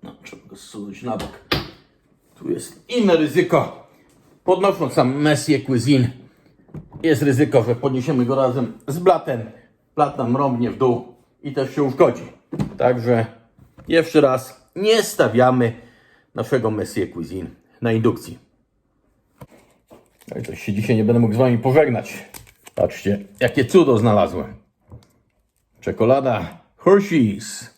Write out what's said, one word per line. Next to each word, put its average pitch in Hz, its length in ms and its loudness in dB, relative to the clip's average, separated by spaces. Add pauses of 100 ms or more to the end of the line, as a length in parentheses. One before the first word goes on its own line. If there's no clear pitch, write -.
No, - 200 -20
trzeba - 240 -20
go - 80 -20
zsunąć - 480 -14
na 110 140 -6
bok. - 220 -12 (960)
Tu - 160 -8
jest - 380 -10
inne 208 260 4
ryzyko. 156 720 0 (560)
Podnosząc 185 500 0
sam 131 220 2
Messier 147 500 0
Cuisine, 127 460 2 (920)
jest 156 180 2
ryzyko, 135 420 2
że 120 120 0
podniesiemy 127 500 -2
go 123 100 0
razem 127 420 -2 (100)
z 151 120 -6
blatem. 156 520 0 (440)
Blat 147 220 -2
nam 123 200 -2
rąbnie 123 340 -2
w 95 60 -12
dół 123 380 0 (280)
i 139 100 -10
też 135 220 -6
się 147 80 0
uszkodzi. 131 400 0 (540)
Także 120 480 0 (600)
jeszcze 160 340 2
raz, 131 540 -2
nie 208 280 0
stawiamy 123 720 2 (640)
naszego 113 360 -2
Messier 95 420 -6
Cuisine 87 360 -10 (320)
na 117 100 0
indukcji. 110 480 -2 (1900)
No - 100 -10
i - 20 -10
coś - 200 -12
się 104 100 -6
dzisiaj 110 220 0
nie 110 80 2
będę 117 160 4
mógł 113 140 2
z 110 40 -2
wami 123 200 4
pożegnać. 131 680 0 (500)
Patrzcie, - 500 -2 (140)
jakie 127 260 0
cudo 139 320 6
znalazłem. 92 560 0 (1300)
Czekolada 117 800 0 (200)
Hershey's. 170 840 2 (120)